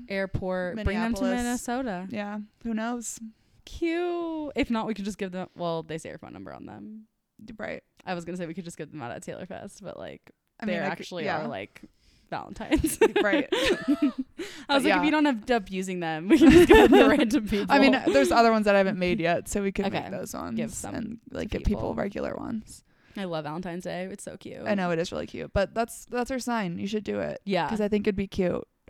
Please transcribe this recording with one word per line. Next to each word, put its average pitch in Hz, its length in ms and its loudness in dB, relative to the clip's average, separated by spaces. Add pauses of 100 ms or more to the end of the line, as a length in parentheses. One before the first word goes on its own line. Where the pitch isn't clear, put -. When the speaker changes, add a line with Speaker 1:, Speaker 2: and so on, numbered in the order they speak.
Speaker 1:
Airport. 190 760 -4
Bring 202 160 -2
them 226 160 -2
to - 80 -4
Speaker 2:
Minneapolis. 247 220 0
Speaker 1:
Minnesota. 240 680 -4
Speaker 2:
Yeah. 208 300 -8 (240)
Who 226 100 -4
knows? 233 460 -6 (440)
Speaker 1:
Cute. 330 920 -4
If - 120 0
not, 220 200 -2
we 226 60 -4
could 196 100 -8
just 208 140 -8
give 190 120 -6
them, 180 240 -8
well, 165 300 -4
they 160 140 -8
say 98 120 -12
our 110 80 -14
phone - 140 -18
number 92 200 -14
on - 140 -16
them. 214 400 -16 (500)
Speaker 2:
Right. - 280 -10 (200)
Speaker 1:
I 185 100 -6
was 170 100 -8
gonna 180 120 -8
say 180 100 -8
we 160 80 -10
could 180 100 -10
just 170 140 -14
give 156 120 -12
them 151 100 -14
out 117 120 -8
at 180 100 -10
Taylor - 240 -12
Fest, - 360 -16
but, - 140 -12
like, - 360 -16 (260)
Speaker 2:
I 196 80 -8
mean, 214 80 -2
Speaker 1:
there 165 100 -4
Speaker 2:
I 147 60 -4
could, 170 120 -8
Speaker 1:
actually 180 240 -8
Speaker 2:
yeah. 165 180 -2
Speaker 1:
are, - 40 -6
like, 107 340 -10 (480)
Valentines. - 680 -2 (240)
Speaker 2:
Right. 285 260 0
Speaker 1:
<laughs> - 40 -8
I 494 480 0
was 277 140 0 (540)
Speaker 2:
But 285 60 2
Speaker 1:
like, 269 100 4
Speaker 2:
yeah. 302 140 4
Speaker 1:
"If - 60 2
you 302 60 2
don't 302 160 4
end 247 240 0
up 202 200 0
using 185 300 -4
them, 160 280 -4
we 277 100 8
can 285 120 10
just 339 180 10
go 440 140 12
with 359 80 8
the 269 180 10
Speaker 2:
<laughs> - 100 6
Speaker 1:
random 220 300 2
people." 202 260 0
Speaker 2:
I 285 40 6
mean, 269 140 8 (200)
there's 185 180 4
other 233 220 6
ones 220 140 2
that 202 80 6
I 202 40 6
haven't 190 200 2
made 180 220 0
yet, 165 280 0
so 202 140 -2
we 196 100 0
could 196 140 -2
Speaker 1:
Okay. 175 160 -2
Speaker 2:
make - 80 -12
those - 240 -10
ones 85 220 -8
Speaker 1:
Give 226 160 -4
some - 220 -10
Speaker 2:
and, - 240 -8 (120)
like, 85 200 -8
Speaker 1:
to - 80 -4
Speaker 2:
get - 80 -8
people - 160 0
Speaker 1:
people. - 120 -4
Speaker 2:
regular - 420 -4
ones. - 460 -10 (340)
Speaker 1:
I 196 80 -6
love 165 200 -6
Valentine's 175 400 -8
Day. 180 260 -8
It's - 140 -14
so - 120 -14
cute. - 300 -14
Speaker 2:
I 208 80 0
know, 180 160 -2
it 165 80 0
is 175 120 -4
really - 160 -6
cute. - 280 -12
But 196 200 0
that's, 226 320 -4
that's 240 240 -4
our 262 80 -4
sign. 214 400 -4
You 202 80 -4
should 202 180 -4
do 208 160 -4
it. - 260 -6
Speaker 1:
Yeah. 175 220 2
Speaker 2:
'Cause 214 120 -2
I 208 80 2
think 208 180 0
it'd 208 100 2
be 196 100 -2
cute. 180 360 -2 (280)